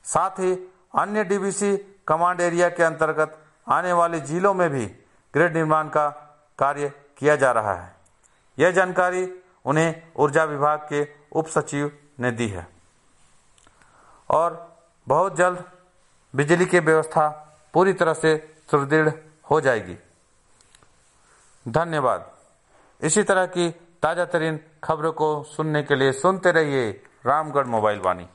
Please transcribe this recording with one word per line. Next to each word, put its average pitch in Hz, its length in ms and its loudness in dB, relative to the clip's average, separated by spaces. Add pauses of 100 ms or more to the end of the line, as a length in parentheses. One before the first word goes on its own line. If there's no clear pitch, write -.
साथ 185 340 -2
ही 185 140 0 (420)
अन्य 208 280 0
डीवीसी 196 520 -2 (320)
कमांड 170 340 0
एरिया 175 280 2
के 175 140 0
अंतर्गत 156 600 0 (240)
आने 170 260 0
वाले 170 260 2
जिलों 175 340 0
में 180 160 2
भी 131 160 -2 (480)
ग्रिड 160 200 2
निर्माण 156 360 0
का 151 180 2 (520)
कार्य 143 280 0 (300)
किया 147 180 4
जा 131 160 4
रहा 107 220 0
है। 90 220 -10 (600)
यह 165 140 4
जानकारी 180 560 0 (380)
उन्हें 156 520 -2
ऊर्जा 147 260 2
विभाग 151 460 -2
के 147 180 -2 (240)
उप 160 160 -2
सचिव 147 440 -4 (280)
ने 123 120 -2
दी 117 160 -4
है 92 200 -10 (1600)
और 165 260 -4 (520)
बहुत 160 300 0
जल्द 180 260 0 (720)
बिजली 156 320 2
की 180 140 2
व्यवस्था 156 480 2 (460)
पूरी 185 200 4
तरह 165 200 0
से 160 220 2 (360)
सुदृढ़ 151 400 2 (400)
हो 156 100 4
जाएगी। 104 360 0 (1700)
धन्यवाद। 139 680 -2 (680)
इसी 160 220 0
तरह 185 220 2
की 175 240 -2 (340)
ताजा 170 220 0
तरीन 160 340 -2 (240)
खबरों 160 280 -2
को 151 360 -2
सुनने 151 360 -2
के 147 120 2
लिए 135 160 2
सुनते 180 400 2
रहिए 139 380 2 (360)
रामगढ़ 143 400 0
मोबाइल 107 340 0
वाणी। 90 360 -2